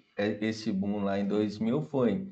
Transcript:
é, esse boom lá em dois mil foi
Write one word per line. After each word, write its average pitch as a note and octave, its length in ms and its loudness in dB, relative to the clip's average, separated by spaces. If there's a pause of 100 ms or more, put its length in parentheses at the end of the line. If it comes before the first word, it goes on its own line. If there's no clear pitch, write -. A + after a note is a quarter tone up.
(160)
é, G#2 240 0
esse A2 320 -2
boom G2+ 320 0
lá G2 160 0
em G2+ 80 0
dois G#2 300 0
mil A#2 240 0
foi A2 500 0